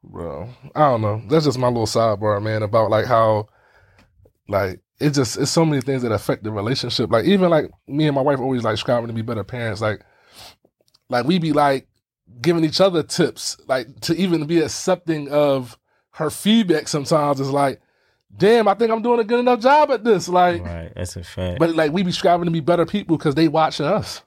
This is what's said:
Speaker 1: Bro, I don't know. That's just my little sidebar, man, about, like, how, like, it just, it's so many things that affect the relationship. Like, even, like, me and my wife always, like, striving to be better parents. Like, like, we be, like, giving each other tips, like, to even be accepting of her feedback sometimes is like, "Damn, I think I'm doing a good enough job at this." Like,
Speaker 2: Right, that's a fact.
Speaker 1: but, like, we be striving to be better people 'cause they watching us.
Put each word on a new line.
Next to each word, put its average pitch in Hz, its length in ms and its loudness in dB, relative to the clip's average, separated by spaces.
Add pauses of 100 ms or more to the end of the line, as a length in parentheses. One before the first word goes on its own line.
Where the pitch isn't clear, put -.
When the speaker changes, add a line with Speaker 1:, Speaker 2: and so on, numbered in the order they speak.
Speaker 1:
Bro, 87 460 -12 (260)
I 147 160 4
don't 117 100 0
know. 107 260 -4
That's 151 180 2
just 127 120 0
my 127 120 0
little 117 180 0
sidebar, 107 560 0
man, 107 180 -2
about, 107 300 2
like, 107 140 2
how, 110 420 2 (1000)
like, 98 340 -2 (180)
it 147 120 0
just, 135 280 -2
it's 139 100 0
so 165 160 2
many 147 160 0
things 131 220 -2
that 117 80 -2
affect 107 320 -2
the 107 80 -6
relationship. 113 580 -4
Like, 113 160 2
even, 185 240 4
like, 151 220 0 (160)
me 147 180 -2
and 147 80 0
my 139 80 0
wife 139 180 0
always, 127 240 -2
like, 107 140 0
striving 120 300 -2
to 113 60 -10
be 113 100 -6
better 113 220 -6
parents. 113 360 -8
Like, 107 220 -4 (1040)
like, 123 160 0
we 180 140 2
be, 160 140 -2
like, 143 340 2 (540)
giving 165 240 2
each - 160 -2
other 180 200 2
tips, - 560 -4 (100)
like, 131 340 -4
to 165 140 -2
even 165 300 0
be 165 160 0
accepting 147 680 -4
of 139 480 0 (320)
her 156 180 -4
feedback 185 600 2
sometimes 143 500 0
is 135 100 -2
like, 139 320 0 (560)
"Damn, 214 300 4
I 196 80 4
think 220 160 0
I'm 226 100 0
doing 240 180 2
a 226 40 0
good 240 160 0
enough 247 220 2
job 285 280 6
at 247 140 -2
this." 220 260 2
Like, 180 340 2
Speaker 2:
Right, 85 320 -10
that's 90 200 -10
a 92 80 -12
fact. 90 360 -6
Speaker 1:
but, 165 160 2
like, 156 180 0
we 196 100 0
be 180 80 -2
striving 175 340 2
to 170 60 0
be 165 80 -2
better 165 260 0
people 190 320 -2
'cause 147 180 -2
they 160 120 4
watching 151 400 0
us. 175 400 -4